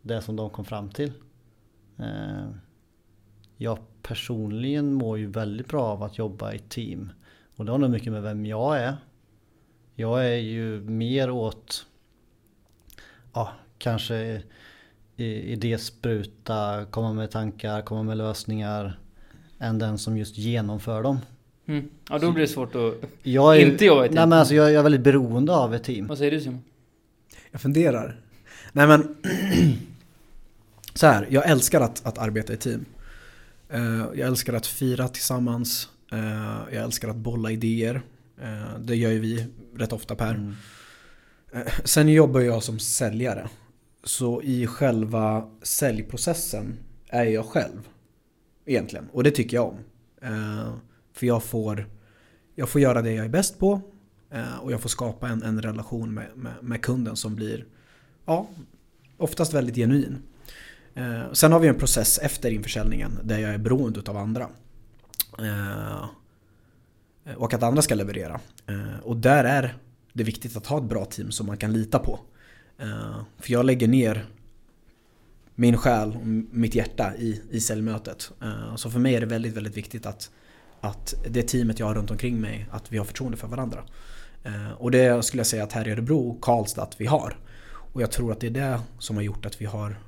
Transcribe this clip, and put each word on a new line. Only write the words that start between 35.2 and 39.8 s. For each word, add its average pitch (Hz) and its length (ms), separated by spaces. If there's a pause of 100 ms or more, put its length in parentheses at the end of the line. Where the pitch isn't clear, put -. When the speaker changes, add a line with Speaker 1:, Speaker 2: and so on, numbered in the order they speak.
Speaker 3:
Eh, 107 460 (140)
jag 113 120
älskar 117 240
att 110 80
bolla 113 340
idéer. 113 520 (400)
Eh, 107 380
det 117 160
gör 113 140
ju 113 80
vi 113 280 (300)
rätt 113 160